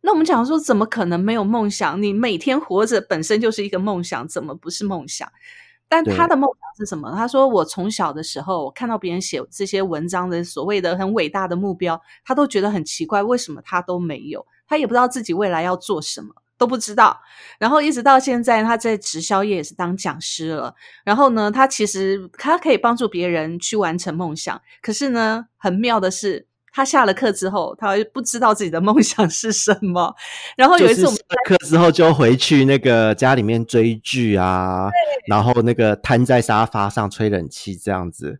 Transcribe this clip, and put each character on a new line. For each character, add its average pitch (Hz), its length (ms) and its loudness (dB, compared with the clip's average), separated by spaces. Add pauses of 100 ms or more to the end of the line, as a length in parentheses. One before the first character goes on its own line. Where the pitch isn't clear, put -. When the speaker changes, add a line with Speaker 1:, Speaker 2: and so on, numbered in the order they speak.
Speaker 1:
那 349 80 2
我 339 60 4
们 311 80 4
讲 262 180 2
说， 302 140 0
怎 277 180 0
么 208 120 2
可 214 180 -4
能 175 140 -2
没 202 140 0
有 226 100 -2
梦 214 260 0
想？ 180 320 -4
你 202 100 0
每 214 240 0
天 262 240 -2
活 202 240 0
着 220 180 0
本 160 220 -4
身 214 160 0
就 226 120 2
是 214 120 -6
一 202 60 -6
个 185 80 -4
梦 185 260 -4
想， 151 240 -8
怎 - 160 -8
么 151 120 -12
不 - 120 -16
是 180 160 -10
梦 185 240 -6
想？ - 240 -12 (560)
但 320 160 2
他 339 240 0
的 339 80 2
梦 269 140 2
想 - 100 -8 (240)
是 196 60 -10
什 170 80 -8
么？ 139 140 -12
Speaker 2:
对。 170 40 -8
Speaker 1:
他 220 120 -4
说 269 200 4
：“我 208 160 2
从 180 280 -6
小 170 200 -4
的 156 120 -10
时 - 180 -10
候， 170 240 -6
我 139 60 -10
看 240 180 -8
到 226 80 -4
别 185 140 -6
人 180 100 -6
写 160 180 -8 (120)
这 - 120 -8
些 190 160 -4
文 170 280 -4
章 180 200 -4
的 170 160 -4
所 156 220 -8
谓 202 160 -2
的 175 160 -2
很 196 160 -2
伟 175 160 0
大 190 180 -4
的 170 80 -4
目 196 200 -4
标， 170 260 -4 (240)
他 262 80 -4
都 285 140 2
觉 285 120 0
得 202 120 0
很 185 120 -2
奇 - 220 -8
怪， 202 160 -2
为 240 160 0
什 170 160 -8
么 139 100 -16
他 180 160 -4
都 180 200 -6
没 160 220 -6
有？ - 220 -12 (240)
他 302 80 -2
也 294 120 0
不 214 40 -4
知 240 60 2
道 247 100 4
自 247 140 -6
己 170 140 -4
未 196 140 0
来 165 120 -2
要 180 160 -2
做 180 240 -6
什 - 200 -10
么， 104 80 -18 (280)
都 240 80 4
不 247 100 -4
知 214 200 -6
道。” - 260 4 (380)
然 220 100 0
后 302 100 4
一 302 120 0
直 247 100 -2
到 262 180 8
现 254 240 -2
在， 220 200 2
他 233 120 0
在 220 220 -2
直 165 240 -8
销 196 220 0
业 208 140 -2
也 151 60 -4
是 - 120 -14
当 180 200 -4
讲 165 240 -8
师 160 300 -8
了。 127 240 -8 (300)
然 208 120 0
后 277 140 4
呢， 214 220 0
他 262 160 4
其 220 180 -2
实， 190 420 -4 (120)
他 320 180 0
可 320 160 2
以 202 60 2
帮 240 180 0
助 240 100 -4
别 175 200 -2
人 170 320 -4
去 - 180 -4
完 175 180 0
成 175 200 -6
梦 165 200 -6
想。 - 240 -10 (220)
可 226 100 -6
是 269 180 -4
呢， 226 360 -2 (120)
很 190 160 -2
妙 226 260 0
的 185 100 0
是， 190 380 -6 (260)
他 277 120 0
下 269 180 4
了 196 100 4
课 214 200 0
之 190 160 -4
后， 185 280 -4
他 202 200 -2 (160)
不 262 80 -8
知 233 180 -6
道 226 140 4
自 208 100 -2
己 175 60 -4
的 165 100 -2
梦 214 240 4
想 202 260 2
是 220 220 -4
什 202 300 2
么。 175 340 -2 (400)
然 262 140 6
后 359 80 8
有 381 120 6
一 453 40 6
次 370 120 4
我 269 60 4
们 208 80 -4
在 - 40 -14
Speaker 2:
就 - 20 -20
是 - 0 -
下 175 100 -4
了 180 220 2
课 - 80 0
之 160 120 4
后 170 140 8
就 165 220 6
回 127 240 6
去 139 260 4
那 135 160 4
个 113 340 4
家 131 220 4
里 120 80 0
面 113 220 0
追 117 320 2
剧 113 400 0
啊， 92 520 0
Speaker 1:
对。 587 380 -2
Speaker 2:
然 104 160 2
后 120 200 2
那 120 100 2
个 110 240 2
瘫 123 280 2
在 123 160 4
沙 110 240 2
发 101 240 -2
上 104 200 -2
吹 107 180 -2
冷 90 220 -2
气 - 260 -12
这 101 160 -6
样 90 180 -2
子。 - 300 -12